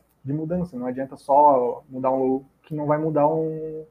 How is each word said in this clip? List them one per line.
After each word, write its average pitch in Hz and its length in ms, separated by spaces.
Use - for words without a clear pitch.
de 135 80
mudança. 160 440
Não 123 100
adianta 131 300
só 139 720
mudar 131 220
um 135 80
logo 131 260
que - 120
não 147 120
vai 151 120
mudar 151 300
um 156 640